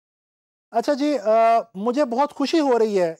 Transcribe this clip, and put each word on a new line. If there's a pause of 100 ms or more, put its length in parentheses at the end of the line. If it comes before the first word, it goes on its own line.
(720)
अच्छा
जी,
अ,
मुझे
बहुत
खुशी
हो
रही
है